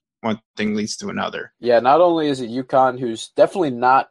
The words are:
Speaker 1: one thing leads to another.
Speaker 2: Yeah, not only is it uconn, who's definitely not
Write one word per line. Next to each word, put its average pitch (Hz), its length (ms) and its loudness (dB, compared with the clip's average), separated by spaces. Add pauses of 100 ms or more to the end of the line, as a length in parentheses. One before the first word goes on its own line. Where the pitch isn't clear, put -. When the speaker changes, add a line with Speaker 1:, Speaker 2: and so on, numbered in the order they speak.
(220)
Speaker 1:
one 110 180 -4 (160)
thing 107 180 -4
leads 107 220 -6
to 101 140 -10
another. 90 500 -8
Speaker 2:
Yeah, 117 220 2
not 135 180 4
only 165 300 2
is 135 100 -4
it 120 100 -8
uconn, 131 520 0
who's 113 340 -8
definitely 165 360 2
not 127 380 2